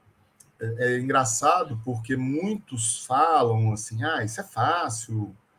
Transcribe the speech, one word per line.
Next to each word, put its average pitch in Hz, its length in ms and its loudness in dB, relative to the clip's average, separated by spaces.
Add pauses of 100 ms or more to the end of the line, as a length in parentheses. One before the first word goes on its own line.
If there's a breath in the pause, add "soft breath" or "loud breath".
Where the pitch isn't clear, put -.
(600)
é, 117 340 -2
é 123 60 0
engraçado 135 840 2
porque 123 320 -4
muitos 135 880 -4
falam 123 680 4
assim, 113 300 -6
"Ah, 135 200 0
isso 110 180 -6
é - 20 -10
fácil, 117 920 -2 (240)